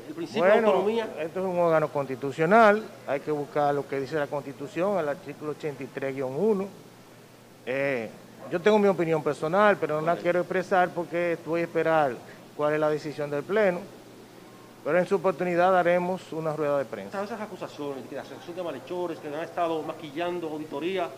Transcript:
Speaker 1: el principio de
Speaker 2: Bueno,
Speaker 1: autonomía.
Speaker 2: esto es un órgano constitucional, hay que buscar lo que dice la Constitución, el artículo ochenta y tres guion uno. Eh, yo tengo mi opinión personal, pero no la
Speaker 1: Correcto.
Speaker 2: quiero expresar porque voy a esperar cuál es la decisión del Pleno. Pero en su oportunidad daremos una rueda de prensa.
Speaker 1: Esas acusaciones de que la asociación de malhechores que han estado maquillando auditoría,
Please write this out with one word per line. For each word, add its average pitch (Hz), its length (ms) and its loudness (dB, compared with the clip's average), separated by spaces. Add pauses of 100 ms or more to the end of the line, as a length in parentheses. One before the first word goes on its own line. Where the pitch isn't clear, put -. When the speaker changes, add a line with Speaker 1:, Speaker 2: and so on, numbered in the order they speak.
Speaker 1:
el 151 80 -10
principio 160 280 -2
de 185 100 6
Speaker 2:
Bueno, 220 160 6
Speaker 1:
autonomía. 214 380 2 (120)
Speaker 2:
esto 165 200 -4
es 185 60 -2
un 180 140 0
órgano 160 300 4
constitucional, 160 920 4 (220)
hay 139 140 -2
que 151 100 -8
buscar 147 460 0
lo 139 120 -2
que 139 120 -4
dice 139 160 -4
la 147 100 -2
Constitución, 143 720 -4
el 156 100 -2
artículo 143 440 -8
ochenta 139 320 -8
y - 20 -8
tres 135 300 -6
guion 131 200 -4
uno. 196 300 2 (1000)
Eh, 131 460 -2 (400)
yo 175 100 -2
tengo 208 200 6
mi 202 80 6
opinión 160 360 2
personal, 165 560 4
pero 151 140 0
no 151 80 0
la 156 60 -2
Speaker 1:
Correcto. 170 160 0
Speaker 2:
quiero 175 160 2
expresar 180 500 2
porque 170 560 -2
voy 170 160 -2
a - 20 0
esperar 160 520 2 (420)
cuál 151 160 0
es 156 60 2
la 151 100 2
decisión 147 400 -4
del 143 140 -4
Pleno. 185 360 2 (1040)
Pero 151 140 2
en 180 80 4
su 196 100 0
oportunidad 180 560 2
daremos 180 600 2
una 160 180 -2
rueda 147 280 0
de 135 60 0
prensa. 110 380 -8
Speaker 1:
Esas 208 160 -8
acusaciones 143 640 -10
de - 60 -14
que 147 60 -10
la 123 80 -8
asociación 143 320 -14
de 180 80 -6
malhechores 170 560 -6
que 156 80 -12
han 147 160 -6
estado 165 400 -2
maquillando 165 640 -6
auditoría, 156 600 -4 (100)